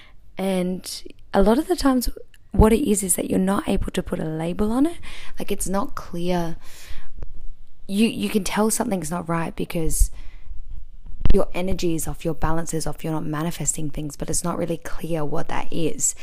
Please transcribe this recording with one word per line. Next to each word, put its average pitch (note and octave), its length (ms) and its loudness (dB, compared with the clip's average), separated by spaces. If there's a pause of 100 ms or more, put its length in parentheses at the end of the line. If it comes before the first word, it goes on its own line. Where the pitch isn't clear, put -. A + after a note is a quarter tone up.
(380)
And F#3 640 -4 (320)
a G3+ 80 4
lot A3 160 4
of D#4+ 100 -2
the F4 80 0
times C4 320 0 (440)
what A3 200 6
it A3+ 80 2
is, G3+ 220 0
is F3+ 140 -2
that - 120 -6
you're F#3 100 0
not F#3+ 300 0
able G3 220 0
to F3+ 120 -2
put - 160 -6
a F3 60 -6
label E3+ 480 -4
on C4+ 140 2
it. E4+ 100 -4 (420)
Like, - 140 0
it's G3+ 160 -2
not G3 260 -2
clear. F3 640 -2 (1300)
You, G#3 220 2
you G3+ 220 -4
can G3+ 140 0
tell G#3+ 260 0
something's F#3 400 -2
not E3+ 180 -6
right E3 260 -4
because E3 560 2 (1200)
your F#3+ 180 8
energy F3+ 420 0
is D#3 140 -2
off, - 160 -6
your E3 100 -2
balance D#3+ 380 2
is D#3+ 140 -2
off, - 180 -4
you're D#3+ 80 -4
not D#3 140 -4
manifesting D3+ 640 -4
things, D3 260 -6
but D3+ 140 -6
it's D#3 120 -2
not E3+ 140 -4
really E3 220 -4
clear D#3+ 440 -2
what D3 260 4
that - 220 4
is. D#3+ 520 2